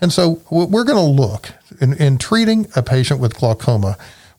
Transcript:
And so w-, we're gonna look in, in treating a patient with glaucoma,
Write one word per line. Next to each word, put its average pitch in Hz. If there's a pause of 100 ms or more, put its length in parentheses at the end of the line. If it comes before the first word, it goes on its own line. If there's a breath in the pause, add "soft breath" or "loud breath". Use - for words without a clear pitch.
And 175
so 165 (140)
w-, 170
we're 220
gonna 226
look 135 (300)
in, 135
in 135
treating 220
a 170
patient 131
with 120
glaucoma, 107 (420 loud breath)